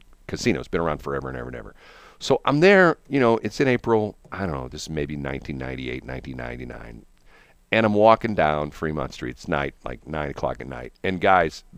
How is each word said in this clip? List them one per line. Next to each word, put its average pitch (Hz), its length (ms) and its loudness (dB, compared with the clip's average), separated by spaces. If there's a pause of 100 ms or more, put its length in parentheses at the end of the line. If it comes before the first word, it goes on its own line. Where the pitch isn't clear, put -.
(280)
casinos. - 400 -2
Been 85 140 -2
around 76 180 -2
forever 69 280 -6
and 65 80 -8
ever 62 120 -10
and 64 80 -12
ever. 107 180 -16 (460)
So - 260 2
I'm 143 140 4
there, 185 380 8 (120)
you 139 100 0
know, 117 200 6
it's - 200 -6
in 139 80 4
April, 113 480 2 (160)
I - 140 -8
don't 85 60 -4
know, 65 160 -6
this 69 160 -12
is - 80 -12
maybe 73 240 -4
nineteen 69 420 -6
ninety-eight, 65 480 -8
nineteen 131 320 -12
ninety-nine. 120 680 -14 (680)
And 110 120 4
I'm 104 120 2
walking 110 400 6
down 76 340 2
Fremont 76 440 -4
Street. 64 180 -8
It's - 160 -14
night, 71 260 -2 (120)
like, 62 220 -12
nine 73 220 -6
o'clock 65 320 -6
at 60 60 -12
night. 64 260 -14 (100)
And 95 160 -2
guys, 90 440 4 (140)